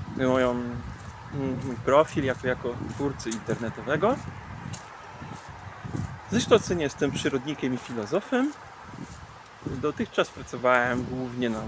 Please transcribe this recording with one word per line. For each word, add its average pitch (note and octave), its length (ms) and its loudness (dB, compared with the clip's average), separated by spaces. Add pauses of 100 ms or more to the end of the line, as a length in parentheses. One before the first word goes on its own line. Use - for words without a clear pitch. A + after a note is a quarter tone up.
(160)
moją, B2+ 340 4
mm, B2 1160 -4
mój B2+ 180 -4
profil D3 400 6
jako, C3 220 0
jako B2 280 0 (200)
twórcy C3+ 360 -2
internetowego. A#2 880 0 (2250)
Z - 40 0
wykształcenia G3+ 500 6
jestem C#3 280 2
przyrodnikiem C3+ 600 0
i A#2+ 40 -2
filozofem. F3+ 760 0 (1120)
Dotychczas D3 640 0
pracowałem B2 760 4
głównie B2 460 0
na A2 160 -2